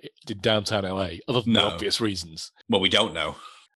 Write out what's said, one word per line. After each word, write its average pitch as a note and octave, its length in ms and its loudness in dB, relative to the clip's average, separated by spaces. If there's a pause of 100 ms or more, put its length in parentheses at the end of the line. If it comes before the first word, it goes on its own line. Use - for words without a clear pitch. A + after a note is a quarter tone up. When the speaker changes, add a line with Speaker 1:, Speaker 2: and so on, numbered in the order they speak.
(280)
Speaker 1:
in G#2+ 120 -8
downtown G#2+ 440 2
L F#2+ 160 -2
A, F2 280 -4
other B2+ 140 2
than A2+ 100 2
Speaker 2:
No. G2+ 160 4
Speaker 1:
the F2 60 -2
obvious F2 260 -2
reasons. F2+ 500 -4 (180)
Speaker 2:
Well, G#2 120 4
we F#2+ 80 2
don't G2+ 260 2
know. D#2 220 -4 (400)